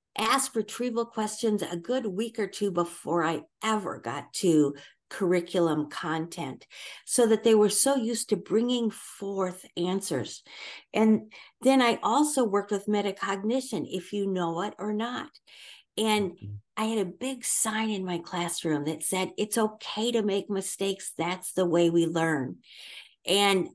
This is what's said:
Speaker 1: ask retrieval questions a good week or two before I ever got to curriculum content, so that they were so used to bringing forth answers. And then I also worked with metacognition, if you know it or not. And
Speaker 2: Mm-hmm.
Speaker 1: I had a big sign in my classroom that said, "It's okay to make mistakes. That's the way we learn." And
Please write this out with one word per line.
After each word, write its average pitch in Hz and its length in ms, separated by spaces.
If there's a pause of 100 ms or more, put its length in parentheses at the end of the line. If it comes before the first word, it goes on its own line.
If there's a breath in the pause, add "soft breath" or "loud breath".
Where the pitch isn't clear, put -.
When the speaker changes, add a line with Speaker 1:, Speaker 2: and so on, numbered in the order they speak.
(160)
Speaker 1:
ask 247 400
retrieval 226 500
questions 214 560
a 180 140
good 240 300
week 214 320
or 202 100
two 202 240
before 170 520
I 165 180 (200)
ever 214 360
got - 360
to 151 400 (360 loud breath)
curriculum 170 800
content, 160 800 (400 loud breath)
so 240 200
that 214 160
they 226 120
were 208 160
so 269 240
used 233 340
to 202 80
bringing 233 540
forth 190 720 (100)
answers. 180 680 (500 loud breath)
And 220 400 (300 loud breath)
then 262 180
I 233 220
also 269 420
worked 202 260
with 202 160
metacognition, 202 1040
if 180 220
you 202 140
know 175 340
it 208 180
or 214 140
not. 226 380 (640 loud breath)
And 208 360
Speaker 2:
Mm-hmm. 104 220 (220)
Speaker 1:
I 214 80
had 220 140
a 202 120
big 254 340
sign 220 460
in 196 140
my 180 140
classroom 170 640
that 151 180
said, 185 340
"It's 214 220
okay 220 540
to 226 100
make 202 260
mistakes. 196 720
That's 175 360
the 185 120
way 170 240
we 170 160
learn." 160 520 (680 loud breath)
And 196 480